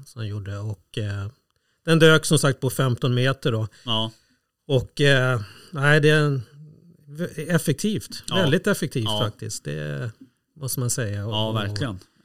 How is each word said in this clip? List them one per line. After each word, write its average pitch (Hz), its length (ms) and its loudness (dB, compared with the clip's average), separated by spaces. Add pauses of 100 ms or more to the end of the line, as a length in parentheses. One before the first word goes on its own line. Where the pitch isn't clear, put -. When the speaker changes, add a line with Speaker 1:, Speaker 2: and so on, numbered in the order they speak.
Speaker 1:
som - 160 -16
jag 107 80 -6
gjorde. 101 280 -8
Och, 107 400 -8
eh, 101 280 -6 (580)
den 160 140 4
dök 156 260 8
som 151 140 4
sagt 135 220 0
på 131 100 0
femton 127 440 0
meter 131 380 0
då. 110 160 -2 (160)
Speaker 2:
Ja. 113 260 -4 (580)
Speaker 1:
Och, 131 320 0
eh, 127 400 4 (300)
nej, 147 300 4
det 151 100 4
är 156 100 4
en, 139 220 0 (640)
v-, 156 400 -10
effektivt. 165 800 0
Speaker 2:
Ja. - 80 -8
Speaker 1:
Väldigt 175 300 2
effektivt 165 380 -2
Speaker 2:
Ja. 107 160 -2
Speaker 1:
faktiskt. 110 440 -6
Det 76 460 -6 (500)
måste 135 200 -6
man 120 100 -2
säga. 101 360 -4
Och, 113 60 -6
Speaker 2:
Ja, 107 160 0
Speaker 1:
och 113 80 -2
Speaker 2:
verkligen. 104 440 -4 (240)